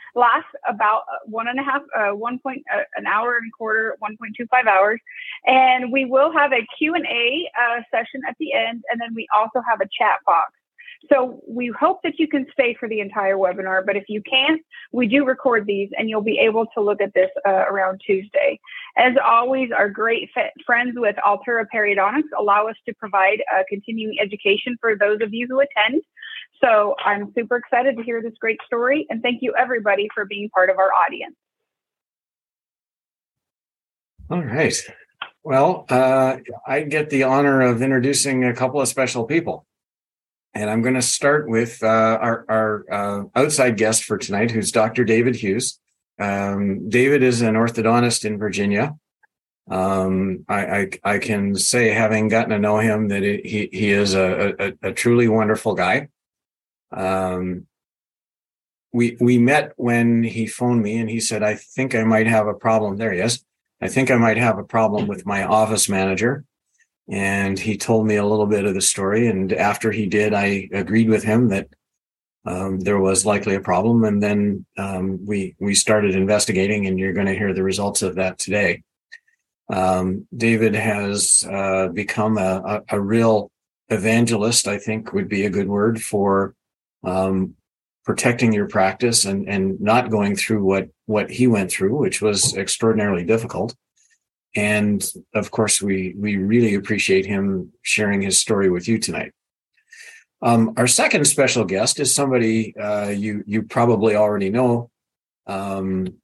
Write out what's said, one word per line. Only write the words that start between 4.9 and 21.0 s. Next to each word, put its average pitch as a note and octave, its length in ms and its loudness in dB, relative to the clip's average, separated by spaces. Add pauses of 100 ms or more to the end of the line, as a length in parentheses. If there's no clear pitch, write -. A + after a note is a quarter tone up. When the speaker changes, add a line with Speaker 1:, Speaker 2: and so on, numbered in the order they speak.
Speaker 1:
And B3+ 440 4
we C4+ 140 0
will C4+ 300 2
have C#4+ 180 2
a A#3 160 -2 (100)
Q D#4 180 0
and E4 100 -2
A, A#3+ 520 -2
uh, A#3+ 320 0
session B3 380 -4
at B3 120 -8
the D#4 140 -6
end, A3+ 380 -2
and A#3 80 -4
then A#3 160 -8
we A3+ 180 -8
also A3+ 340 0
have A3 120 0
a F#3+ 60 0 (120)
chat G#3 280 2
box. E3+ 260 2 (600)
So B3+ 360 0
we A#3+ 320 -6
hope F#4 240 0
that - 160 -6
you D#4 80 2
can C#4 240 -2
stay A#3+ 280 0
for A#3 80 -8
the G#3+ 120 -4
entire G3 360 -2
webinar, F#3+ 480 0
but G3 120 -2
if G3+ 120 -4
you G#3 140 -6
can't, D4 400 0 (300)
we A#3+ 160 0
do C4+ 180 4
record B3 400 0
these G3+ 320 -2
and A3 100 -4
you'll G#3+ 140 -2
be G#3+ 160 -2
able A3+ 380 2
to A3 60 -2
look G3+ 200 0
at G3 140 -2
this, F#3 160 2 (120)
uh, F#3+ 240 2
around F#3+ 380 -2
Tuesday. G3 540 -2 (380)
As B3 160 4 (120)
always, B3 500 2
our G3+ 140 0
great A3 460 -2
f-, - 160 -2 (120)
friends B3 320 0
with G#3+ 200 0 (100)